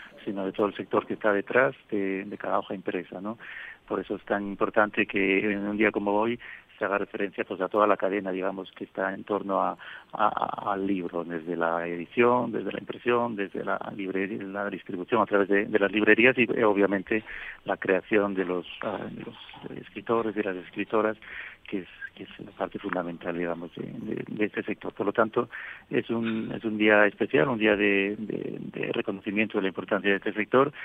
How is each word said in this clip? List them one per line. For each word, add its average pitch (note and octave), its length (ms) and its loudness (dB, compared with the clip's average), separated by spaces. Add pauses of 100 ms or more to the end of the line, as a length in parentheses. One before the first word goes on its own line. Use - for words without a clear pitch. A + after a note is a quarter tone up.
(240)
sino G2 200 -4
de F#2+ 60 -2
todo G#2 160 0
el F#2+ 80 -2
sector G#2 320 0
que G#2+ 80 -6
está G#2+ 180 2
detrás B2+ 440 2 (160)
de, G2 320 -2
de G2+ 140 -10
cada G2 200 -2
hoja G2+ 160 -6
impresa, F#2 460 -6
¿no? G#2+ 180 -8 (480)
Por G2+ 140 -2
eso G2 160 -6
es - 80 -14
tan G2+ 180 0
importante G#2 640 0
que G2 460 2
en G2+ 60 -2 (100)
un G#2 80 -2
día G#2 160 4
como G#2 260 0
hoy A#2 220 0 (380)
se A2 60 -2
haga G2 140 0
referencia, G2 460 -4
pues, F#2+ 180 -6
a F#2 60 0
toda G#2 180 6
la G2 100 6
cadena, F#2+ 360 -2
digamos, F#2 400 -4
que - 120 -12
está G2 300 -4
en G2+ 100 -12
torno F#2+ 380 0
a, F2+ 160 -2 (340)
a, A2 160 0
a, - 460 -4
al G2 120 -2
libro, F2 380 -2
desde E2+ 320 -6
la E2+ 320 0
edición, A#2+ 640 0
desde G#2 180 -4
la - 100 -8
impresión, A#2+ 540 -2
desde G2 300 -6
la G2 140 -2 (180)
libre-, F#2+ 460 -4
la G2+ 260 -6
distribución G2 540 -2
a - 40 6
través G2+ 220 4
de, G2+ 160 4
de G#2+ 140 2
las G2 120 4
librerías G#2+ 460 6
y, - 60 4
eh, - 240 4
obviamente, G2+ 580 2 (400)
la G2 140 -2
creación G2+ 560 2
de F#2 100 0
los, F2+ 220 -2 (160)
ah, G2 280 -4
de - 140 -10
los - 560 -14
escritores, A2+ 540 -2
de G#2 100 0
las F#2+ 120 -2
escritoras, G#2+ 600 0 (500)
que G#2 120 -4
es, F2 100 -6 (260)
que G2+ 100 -12
es - 160 -16
la G2+ 100 -12
parte F#2+ 280 -6
fundamental, F2 600 -4
digamos, E2+ 360 -4
de, - 120 -8
de, - 420 -8
de G#2+ 160 -2
este G#2 180 -4
sector. G2 300 -6
Por G#2 140 -4
lo G2+ 80 0
tanto, A2+ 340 2 (400)
es C3 220 -2
un, A2+ 420 -2
es G2+ 100 -8
un G#2+ 140 -2
día G#2 300 8
especial, C3 420 2
un A#2+ 100 0
día G#2+ 160 6
de, G2+ 440 2
de, - 420 -6
de - 320 -6
reconocimiento G#2 640 -2
de G2+ 60 2
la F#2+ 60 0
importancia F#2+ 420 -2
de G2 80 4
este G2 160 -4
sector B2+ 380 2 (120)